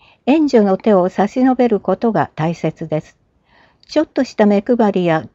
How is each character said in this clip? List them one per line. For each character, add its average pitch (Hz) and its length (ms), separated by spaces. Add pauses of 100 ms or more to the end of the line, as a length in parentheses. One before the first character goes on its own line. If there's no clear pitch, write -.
(260)
援 294 240
助 226 140
の 190 140
手 220 160
を 180 140
差 196 200
し 254 160
伸 254 120
べ 247 140
る 202 100
こ 185 160
と 233 160
が 165 240
大 165 180
切 160 340
で 156 140
す。 - 160 (680)
ち 302 140
ょ - 20
っ - 40
と - 160
し - 120
た 214 100
目 202 160
配 233 300
り 180 140
や 160 300